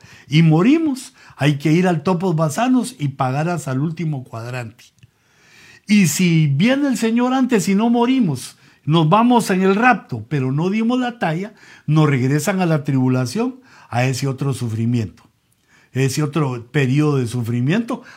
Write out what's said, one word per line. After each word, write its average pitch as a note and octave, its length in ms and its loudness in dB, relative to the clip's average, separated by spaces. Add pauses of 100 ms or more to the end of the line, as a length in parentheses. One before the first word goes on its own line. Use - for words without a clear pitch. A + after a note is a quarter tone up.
(280)
y D#3 140 4
morimos, B3 720 2 (220)
hay C#3+ 220 0
que D#3 140 0
ir F3+ 160 2
al F3 140 -2
topos F3+ 340 -2
basanos A3+ 600 -2
y C#3+ 100 -4
pagar C#3 400 -2
hasta D3+ 240 -6
el C3 80 -4
último D#3 440 -6
cuadrante. A#2+ 600 -12 (1040)
Y G3+ 200 4
si D#3+ 400 2
viene A#3+ 420 2
el B3 80 0
Señor A#3+ 380 0
antes B3 340 2
y G3 60 2
no A3+ 160 2
morimos, A#3+ 640 0 (280)
nos D#3 240 2
vamos A#3 420 4
en F#3 120 0
el F#3+ 120 4
rapto, G3+ 540 0
pero C3 240 -2
no D#3+ 180 -2
dimos A3+ 280 0
la A#3+ 200 -4
talla, F3+ 360 -4 (320)
nos D3+ 220 4
regresan D3 520 0
a F3+ 60 0
la D#3 180 0
tribulación, C3 760 -2 (280)
a A#2+ 180 -2
ese C3+ 200 -4
otro C3+ 280 -4
sufrimiento, A2+ 680 -4 (720)
ese C3+ 300 -2
otro C#3 500 -4
periodo C#3+ 460 2
de B2 80 -2
sufrimiento, B2 760 -2 (140)